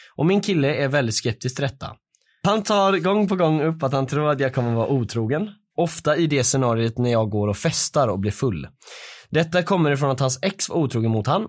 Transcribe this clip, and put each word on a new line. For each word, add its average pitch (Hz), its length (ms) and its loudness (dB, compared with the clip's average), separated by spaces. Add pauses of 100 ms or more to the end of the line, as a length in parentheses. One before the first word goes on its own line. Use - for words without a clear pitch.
(160)
Och 147 100 0
min 196 140 4
kille 151 340 0
är 139 140 -2
väldigt 131 260 0
skeptisk - 420 -4
till 143 60 -4
detta. - 320 -6 (480)
Han 208 200 2
tar 196 360 2
gång 196 300 2
på 190 80 0
gång 156 260 4
upp 160 200 -2
att 131 100 0
han 135 140 0
tror 151 240 0
att 139 100 0
jag 135 140 0
kommer 120 200 0
vara 113 120 2
otrogen. 131 640 0 (260)
Ofta 160 400 -2
i 170 100 2
det 139 180 2
scenariet 117 540 0
när 123 140 2
jag 110 180 2
går 104 180 0
och 98 80 0
festar 151 520 0
och 95 100 -2
blir 101 140 -2
full. 90 360 -4 (640)
Detta 165 320 0
kommer 170 280 2
ifrån 139 200 0
att 135 100 -2
hans 131 220 -2
ex - 260 -4
var - 80 -4
otrogen 117 340 0
mot 110 160 0
han 185 220 0